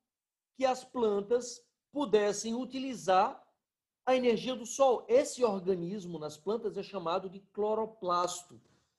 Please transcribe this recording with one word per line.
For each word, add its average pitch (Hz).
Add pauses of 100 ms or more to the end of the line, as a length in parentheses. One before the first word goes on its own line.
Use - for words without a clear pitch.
(580)
que 262
as 254
plantas 226 (260)
pudessem 214
utilizar 240 (640)
a 254
energia 240
do 233
sol. 254
Esse 247
organismo 185
nas 151
plantas 208
é 196
chamado 185
de 190
cloroplasto. 208 (380)